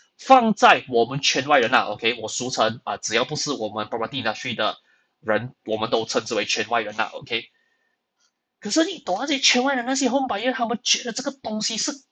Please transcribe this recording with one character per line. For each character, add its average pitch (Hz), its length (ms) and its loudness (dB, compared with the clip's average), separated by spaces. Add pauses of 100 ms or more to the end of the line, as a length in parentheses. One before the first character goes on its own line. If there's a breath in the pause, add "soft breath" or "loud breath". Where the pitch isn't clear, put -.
(180 soft breath)
放 240 360 6
在 196 340 6
我 117 180 4
们 135 140 -6
圈 139 280 0
外 147 100 6
人 117 160 2
啊， 110 120 4
OK， 113 340 -2
我 107 80 -6
俗 123 220 -6
称 113 340 0
啊， 104 140 -4
只 - 180 -6
要 123 80 2
不 151 100 -8
是 147 160 -4
我 113 180 -4
们 104 180 -6
property 113 360 -6
industry 113 320 -4
的 107 240 -2 (420)
人， 110 340 -2 (100)
我 110 120 -4
们 110 140 -2
都 113 140 2
称 113 200 -2
之 113 100 -6
为 107 100 0
圈 107 240 -2
外 117 140 0
人 104 180 -6
啊， 107 140 -2
OK。 - 360 -8 (1080)
可 208 100 -8
是 311 160 2
你 370 140 -8
懂 180 200 -4
那 262 80 -6
些 285 120 -2
圈 247 260 2
外 277 100 0
人， 240 120 -4
那 262 80 -2
些 269 160 0
home 262 180 0
buyer， 233 240 -2
他 240 140 -2
们 226 160 -4
觉 - 200 0
得 240 120 -8
这 262 80 -6
个 277 80 -4
东 214 320 -6
西 220 160 -4
是 - 140 -2 (200)